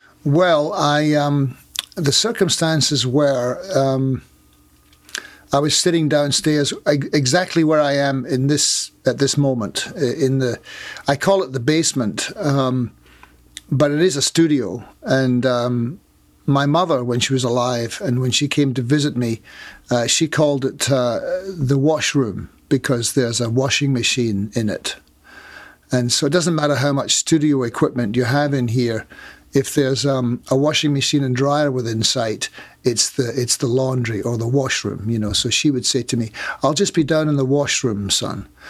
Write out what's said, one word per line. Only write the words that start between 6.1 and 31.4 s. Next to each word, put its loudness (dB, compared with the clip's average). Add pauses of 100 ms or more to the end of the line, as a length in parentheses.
e-, 0
exactly 2
where 4
I 2
am 0
in 0
this, 0 (140)
at 0
this 0
moment, 0
i-, -8
in 0
the, -2 (480)
I 2
call 2
it -6
the -4
basement, 0
um, 0 (800)
but 2
it 0
is 2
a -2
studio. 2 (200)
And, 2
um, -2 (440)
my 2
mother, 2
when -2
she -2
was 0
alive -2
and 0
when 0
she 0
came 2
to -2
visit 0
me, -2 (500)
uh, 2
she 0
called 2
it, -2
uh, 2 (260)
the 0
washroom, 0 (180)
because 0
there's 0
a -2
washing 0
machine 0
in 0
it. -6 (960)
And 2
so 0
it 0
doesn't 0
matter 0
how 0
much -2
studio 2
equipment -2
you 2
have 0
in 0
here, -2 (460)
if 0
there's, 2
um, 0
a 2
washing 2
machine 0
and 0
dryer 0